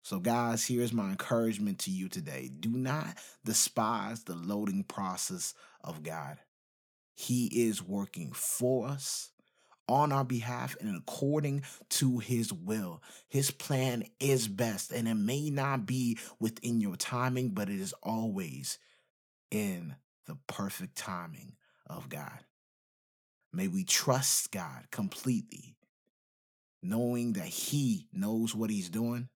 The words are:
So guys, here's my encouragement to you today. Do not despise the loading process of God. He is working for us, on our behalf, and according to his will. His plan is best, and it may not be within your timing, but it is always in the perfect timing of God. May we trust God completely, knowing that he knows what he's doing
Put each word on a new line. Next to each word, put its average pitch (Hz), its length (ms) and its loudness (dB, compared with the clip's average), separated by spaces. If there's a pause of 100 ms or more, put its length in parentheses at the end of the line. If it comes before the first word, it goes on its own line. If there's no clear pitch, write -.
So 98 160 -4
guys, 117 460 2
here's 120 260 2
my 104 180 2
encouragement 104 680 0
to 95 100 -4
you 95 180 -2
today. 71 400 -6
Do 78 220 -4
not 131 480 0 (260)
despise 110 760 2
the 85 140 -8
loading 98 480 0
process 92 680 -4 (300)
of 78 220 -8
God. 76 340 -6 (800)
He 120 480 4
is 104 160 0
working 92 500 -4
for 127 560 0
us, - 440 -6 (560)
on 143 240 6
our 139 120 4
behalf, 123 560 -2
and 104 140 -2
according 143 680 0 (260)
to 127 300 4
his 117 340 0
will. 90 500 -4 (240)
His 139 240 2
plan 131 540 0 (160)
is 131 280 6
best, 101 440 0
and 117 160 0
it 113 60 4
may 123 340 2
not 139 380 2
be 123 320 2 (200)
within 113 440 0
your 98 140 0
timing, 127 540 0
but 98 200 0
it 98 100 -2
is 98 220 -4
always 95 760 -2 (720)
in 196 460 -2 (300)
the 78 100 -10 (100)
perfect - 500 -6
timing 87 600 -8 (300)
of - 240 -10
God. - 340 -10 (1040)
May 95 180 0
we 92 140 2
trust - 680 2
God 101 380 -8
completely, - 840 -2 (1080)
knowing 120 500 2
that 95 140 0
he 120 680 2
knows 110 420 2
what 110 140 0
he's 98 220 0
doing 120 480 -2